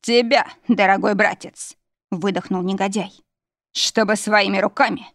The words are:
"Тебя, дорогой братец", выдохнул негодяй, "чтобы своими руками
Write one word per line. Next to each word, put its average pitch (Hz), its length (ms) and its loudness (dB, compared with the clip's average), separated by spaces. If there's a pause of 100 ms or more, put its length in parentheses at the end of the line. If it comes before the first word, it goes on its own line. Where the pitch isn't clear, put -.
"Тебя, 240 460 2 (200)
дорогой 196 480 2
братец", - 600 -4 (360)
выдохнул 185 500 -4
негодяй, 196 500 -4 (600)
"чтобы 214 440 0
своими 202 420 2
руками 208 580 0